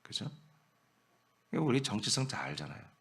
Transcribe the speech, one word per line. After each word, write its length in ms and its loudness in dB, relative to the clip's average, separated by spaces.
그죠? 300 -6
우리 320 4
정체성 440 2
잘 180 -4
알잖아요. 360 -6